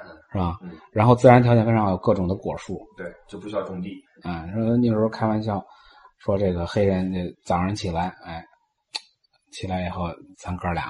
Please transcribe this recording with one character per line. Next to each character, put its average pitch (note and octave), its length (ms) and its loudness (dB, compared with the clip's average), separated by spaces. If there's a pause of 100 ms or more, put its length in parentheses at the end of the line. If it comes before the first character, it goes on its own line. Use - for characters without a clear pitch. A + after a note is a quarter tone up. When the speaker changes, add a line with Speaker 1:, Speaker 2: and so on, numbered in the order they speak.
(320)
Speaker 1:
是 G#2 60 -4
吧？ F2 240 -2
Speaker 2:
嗯。 F2 80 -14 (200)
Speaker 1:
然 G#2+ 160 2
后 B2 80 8
自 B2 140 8
然 B2 140 10
条 A#2+ 120 6
件 A2+ 100 6
非 A#2 60 2
常 A2 140 4
好， G2 60 2
有 F#2+ 80 2
各 G#2+ 160 2
种 F#2+ 120 0
的 F2+ 80 0
果 F#2+ 220 -6
树。 - 240 -12 (160)
Speaker 2:
对， F2+ 100 -12 (220)
就 G2 100 -16
不 G2 100 -14
需 G#2 60 -10
要 G2 80 -2
种 F#2+ 180 -10
地。 G2 220 -12 (200)
Speaker 1:
啊， E2 220 -8 (100)
说 A2+ 240 0
那 B2 100 2
时 A2 100 2
候 A2 100 2
开 A2 200 -2
玩 G#2+ 120 0
笑， G#2 220 -4 (560)
说 G2 200 -2
这 G2 140 2
个 E2+ 140 -4
黑 G#2 180 0
人 F#2 280 0
这 F#2 80 -4 (240)
早 F2+ 140 0
上 F#2 140 -2
起 G2 180 -6
来， E2 220 -4 (120)
哎， - 180 -12 (1080)
起 - 160 -10
来 F#2 180 -4
以 - 40 -6
后， F2 180 -6 (300)
咱 F2+ 180 -10
哥 F2 160 -6
俩， E2+ 180 -4